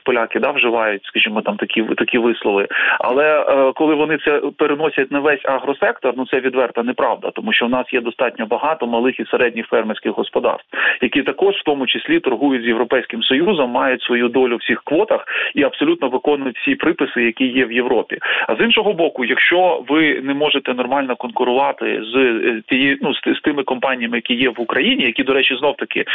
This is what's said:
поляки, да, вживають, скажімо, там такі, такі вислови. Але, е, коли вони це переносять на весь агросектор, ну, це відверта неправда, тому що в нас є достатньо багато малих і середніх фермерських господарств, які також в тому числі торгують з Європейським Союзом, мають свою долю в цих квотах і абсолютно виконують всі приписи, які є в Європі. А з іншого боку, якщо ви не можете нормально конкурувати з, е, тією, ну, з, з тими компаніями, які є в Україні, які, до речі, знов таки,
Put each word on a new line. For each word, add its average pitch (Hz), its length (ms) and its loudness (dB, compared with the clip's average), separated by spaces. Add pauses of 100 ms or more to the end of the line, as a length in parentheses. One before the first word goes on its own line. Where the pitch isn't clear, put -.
поляки, 117 360 0
да, 131 120 2
вживають, 113 540 0
скажімо, 107 360 -2
там 104 160 -2
такі, 110 260 -2
такі - 340 0
вислови. 113 500 2 (320)
Але, 147 500 2
е, 135 260 4
коли 156 200 2
вони 147 300 2
це 147 160 2 (160)
переносять 147 540 0
на 143 80 0
весь 143 260 2
агросектор, 135 720 0
ну, 131 80 -4
це 135 140 0
відверта 127 440 0
неправда, 123 520 -2
тому 110 180 -4
що 120 120 0
в 120 40 0
нас 127 240 -2
є 123 80 0
достатньо 117 440 -2
багато 123 420 -2
малих 120 320 0
і 131 60 -6
середніх 117 420 0
фермерських 110 440 0
господарств, - 560 -2 (340)
які 127 220 0
також 196 320 2
в - 80 -6
тому 139 240 0
числі 147 320 0
торгують 135 440 0
з 117 40 -2
Європейським 117 560 0
Союзом, 147 460 2
мають 131 320 0
свою 120 260 2
долю 120 300 2
в - 60 -12
цих - 200 -2
квотах - 420 0 (300)
і 139 80 2
абсолютно 147 460 0
виконують 131 480 -2
всі 135 180 -2
приписи, 135 480 0
які 117 220 0
є 127 200 0
в 113 60 -4
Європі. 120 460 0 (300)
А - 80 0
з - 40 0
іншого 214 340 2
боку, 160 320 -2
якщо 175 640 2
ви 151 340 2
не 139 100 -2
можете 143 400 0
нормально 127 420 -2
конкурувати 123 880 0
з, 110 120 -6
е, 117 520 0
тією, 139 340 2
ну, 151 120 -2
з, - 80 -8 (160)
з - 40 -14
тими 143 220 -2
компаніями, 123 540 -2
які 120 160 -4
є 127 160 0
в 117 120 -4
Україні, 156 420 0
які, 120 200 -2
до 131 100 2
речі, 135 220 2
знов 139 220 0
таки, - 380 -4